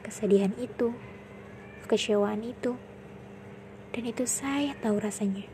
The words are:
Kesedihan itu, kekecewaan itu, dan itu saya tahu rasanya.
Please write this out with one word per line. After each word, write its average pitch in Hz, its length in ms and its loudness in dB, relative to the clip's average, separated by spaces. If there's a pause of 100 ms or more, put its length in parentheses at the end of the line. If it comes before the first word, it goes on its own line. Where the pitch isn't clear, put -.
Kesedihan 196 560 6
itu, 240 360 0 (880)
kekecewaan 208 600 4
itu, 247 320 -2 (1200)
dan 233 120 -2
itu 240 200 0
saya 277 520 2
tahu 208 200 4
rasanya. 202 540 0